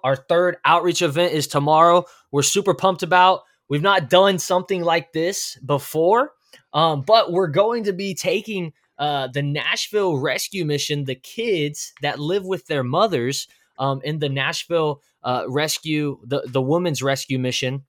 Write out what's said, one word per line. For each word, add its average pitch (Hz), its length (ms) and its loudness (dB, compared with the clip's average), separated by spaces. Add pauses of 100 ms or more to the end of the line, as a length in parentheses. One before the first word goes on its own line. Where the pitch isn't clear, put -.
Our 135 120 0
third 175 480 0
outreach 170 380 4
event 170 300 2
is 147 140 -2
tomorrow. 160 580 4 (260)
We're 139 120 0
super 190 320 0
pumped 185 280 0
about. 180 380 4 (280)
We've 147 140 -2
not 185 260 2
done 190 300 6
something 180 440 -2
like 165 300 0
this 170 520 -4
before, 165 680 0 (400)
um, 151 300 2
but 214 300 4
we're 180 160 0
going 214 360 0
to 202 80 0
be 190 220 -6
taking, 202 580 -4 (260)
uh, 143 360 -4
the 143 80 -2
Nashville 160 720 -2
Rescue 147 480 -4
Mission, 147 400 -4
the 131 120 -6
kids 170 840 -6
that 139 180 -4
live 180 280 -4
with 185 200 -6
their 143 180 -2
mothers, 139 640 -2 (300)
um, 135 260 -2
in 156 160 -6
the 147 100 -2
Nashville, 151 720 -2 (220)
uh, 123 240 -2
Rescue, 151 760 -2
the, 131 220 -4
the 127 160 -2
Women's 151 400 0
Rescue 135 360 -2
Mission. 127 500 -4